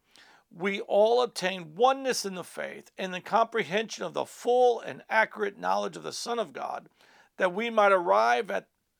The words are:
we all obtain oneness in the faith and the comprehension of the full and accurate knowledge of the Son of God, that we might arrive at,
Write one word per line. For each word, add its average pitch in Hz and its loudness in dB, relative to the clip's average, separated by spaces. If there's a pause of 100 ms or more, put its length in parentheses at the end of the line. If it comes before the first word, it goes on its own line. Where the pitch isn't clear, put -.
(500)
we 196 -4
all 226 4
obtain 185 -4
oneness 262 2
in 190 -8
the 175 -10
faith - -12
and 185 -6
the 180 -8
comprehension 208 -2
of 175 -8
the 135 -2
full 247 2
and - -12
accurate 214 -2
knowledge 190 -2
of 160 -14
the 156 -8
Son 233 -6
of 170 -6
God, 127 -10 (480)
that 185 0
we 233 -4
might 208 6
arrive 202 4
at, 196 -4 (340)